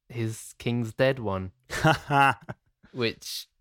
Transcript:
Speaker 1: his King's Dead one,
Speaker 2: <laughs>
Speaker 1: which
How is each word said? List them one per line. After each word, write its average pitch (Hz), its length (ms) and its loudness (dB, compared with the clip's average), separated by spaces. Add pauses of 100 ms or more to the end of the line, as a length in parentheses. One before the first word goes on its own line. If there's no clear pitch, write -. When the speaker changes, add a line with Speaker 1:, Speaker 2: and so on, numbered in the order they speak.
Speaker 1:
his 113 500 -6
King's 120 340 -2
Dead 131 260 2
one, 95 320 -4 (180)
Speaker 2:
<laughs> 139 640 4 (580)
Speaker 1:
which - 560 -6 (140)